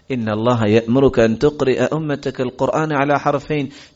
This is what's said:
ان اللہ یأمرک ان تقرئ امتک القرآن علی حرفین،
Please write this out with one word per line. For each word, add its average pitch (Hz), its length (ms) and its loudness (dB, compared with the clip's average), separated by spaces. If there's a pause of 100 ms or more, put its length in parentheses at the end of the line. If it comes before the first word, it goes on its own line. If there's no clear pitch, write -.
ان 120 200 -4
اللہ 113 400 0
یأمرک 117 500 4
ان 113 160 4
تقرئ 139 420 0 (140)
امتک 143 500 -6
القرآن 135 520 -2
علی 143 360 0
حرفین، 143 380 -4 (300)